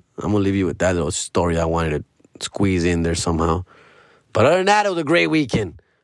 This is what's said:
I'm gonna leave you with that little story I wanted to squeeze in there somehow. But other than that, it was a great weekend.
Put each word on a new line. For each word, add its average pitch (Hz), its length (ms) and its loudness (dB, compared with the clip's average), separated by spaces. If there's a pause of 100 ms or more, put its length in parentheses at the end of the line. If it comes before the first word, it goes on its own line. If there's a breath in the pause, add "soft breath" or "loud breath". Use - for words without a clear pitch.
(180)
I'm - 140 -4
gonna 104 120 2
leave 98 120 0
you 98 100 0
with 82 140 -4
that 90 160 0
little 78 160 -2
story 85 460 -2
I 82 80 0
wanted 80 380 -2 (360)
to - 60 -8
squeeze 92 380 0
in 85 200 0
there 82 120 -2
somehow. 82 480 0 (680 soft breath)
But 107 120 4
other 160 120 4
than 190 100 -2
that, 208 180 4
it 202 40 0
was 175 100 -2
a 165 40 -2
great 165 240 2
weekend. 127 540 -2 (220)